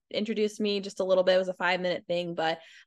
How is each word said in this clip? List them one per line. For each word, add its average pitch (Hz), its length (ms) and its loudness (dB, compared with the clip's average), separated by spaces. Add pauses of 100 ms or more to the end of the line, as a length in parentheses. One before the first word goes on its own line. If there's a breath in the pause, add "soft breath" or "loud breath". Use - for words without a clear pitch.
(120)
introduced 214 480 -2
me 208 220 -2
just 196 180 -12
a 196 40 0
little 185 200 4
bit. 185 100 6
It 185 60 6
was 185 80 0
a 180 60 -2
five-minute 180 540 -2
thing, 175 280 -4
but 160 240 -2 (280 loud breath)